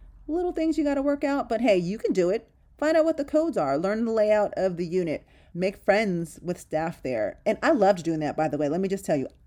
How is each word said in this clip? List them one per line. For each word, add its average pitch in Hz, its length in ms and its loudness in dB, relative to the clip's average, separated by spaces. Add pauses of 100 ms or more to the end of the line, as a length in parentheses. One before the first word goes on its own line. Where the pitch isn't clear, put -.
(260)
Little 349 260 -4
things 320 260 -2
you 311 60 0
gotta 285 180 0
work 285 220 -2
out, 277 240 -2
but 220 120 -2
hey, 233 160 4
you 180 220 -2
can 403 140 -2
do 180 180 2
it. 220 180 -2 (300)
Find 311 180 2
out 311 80 6
what 320 120 2
the 285 80 -4
codes 302 340 0
are. 139 180 2
Learn 208 300 -2
the 226 60 -2
layout 214 440 2
of 185 200 0
the 175 100 -4
unit. 165 380 -2 (280)
Make 190 320 -4
friends 190 580 0
with 170 160 -6
staff 160 440 -6
there. 110 440 -4
And 214 160 0
I 285 100 4
loved 196 300 4
doing 160 180 -2
that, 147 160 -4
by 156 120 0
the 143 100 -2
way. 147 100 0
Let 165 120 0
me 190 80 -2
just 190 160 -4
tell 165 120 0
you, 135 120 -2 (180)